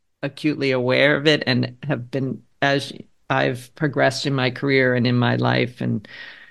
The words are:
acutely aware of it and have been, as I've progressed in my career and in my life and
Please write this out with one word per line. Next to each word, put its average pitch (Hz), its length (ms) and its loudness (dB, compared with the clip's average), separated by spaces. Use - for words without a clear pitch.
acutely 139 480 -2
aware 127 460 4
of 143 100 -2
it 151 200 4
and 127 360 0
have 123 280 -4
been, 131 320 -4
as 139 300 0
I've 135 460 -2
progressed 139 520 0
in 139 80 -2
my 127 160 0
career 131 440 0
and 123 120 2
in 123 100 2
my 120 200 2
life 123 440 0
and 120 260 -4